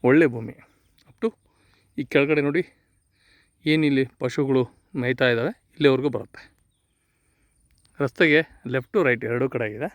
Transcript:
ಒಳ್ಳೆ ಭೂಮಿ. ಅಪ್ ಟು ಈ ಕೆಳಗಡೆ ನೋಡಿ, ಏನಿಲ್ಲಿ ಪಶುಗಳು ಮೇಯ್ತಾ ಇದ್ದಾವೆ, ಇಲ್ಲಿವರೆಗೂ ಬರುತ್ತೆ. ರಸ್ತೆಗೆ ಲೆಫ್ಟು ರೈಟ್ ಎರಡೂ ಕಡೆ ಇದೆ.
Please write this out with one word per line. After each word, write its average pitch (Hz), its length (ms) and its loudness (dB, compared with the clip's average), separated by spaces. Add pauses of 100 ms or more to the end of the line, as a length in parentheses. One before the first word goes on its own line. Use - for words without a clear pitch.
ಒಳ್ಳೆ 147 280 6
ಭೂಮಿ. 113 200 -12 (540)
ಅಪ್ - 140 -20
ಟು 226 60 -2 (680)
ಈ 135 40 -6 (100)
ಕೆಳಗಡೆ 143 340 2
ನೋಡಿ, 165 160 -2 (1080)
ಏನಿಲ್ಲಿ 143 340 2 (180)
ಪಶುಗಳು 131 400 0 (400)
ಮೇಯ್ತಾ 127 300 0
ಇದ್ದಾವೆ, 131 200 -2 (220)
ಇಲ್ಲಿವರೆಗೂ 135 420 2
ಬರುತ್ತೆ. - 240 -14 (1600)
ರಸ್ತೆಗೆ 151 360 2 (360)
ಲೆಫ್ಟು 131 320 -4
ರೈಟ್ 117 240 -2
ಎರಡೂ 123 220 -2
ಕಡೆ 113 220 -4
ಇದೆ. 135 200 -8